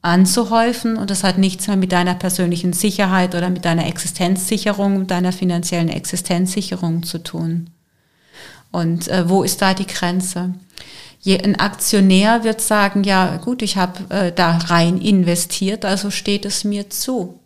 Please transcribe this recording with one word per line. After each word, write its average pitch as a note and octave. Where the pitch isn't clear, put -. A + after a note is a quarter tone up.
anzuhäufen A3+
und G3+
das G3
hat F#3
nichts F#3+
mehr G#3
mit F#3
deiner F3+
persönlichen F3+
Sicherheit F#3
oder F3
mit F3+
deiner E3
Existenzsicherung, G3
deiner F3+
finanziellen F3
Existenzsicherung F3+
zu E3
tun. E3
Und, E3+
äh, F3+
wo F#3+
ist -
da F#3+
die F#3+
Grenze? F3+
Je-, F#3+
ein G3
Aktionär G3+
wird A3
sagen, G3+
ja F#3
gut, A#3+
ich G3+
hab, F#3
äh, F#3
da E3+
rein E3+
investiert, F#3
also G3
steht G3+
es G3+
mir G3+
zu G#3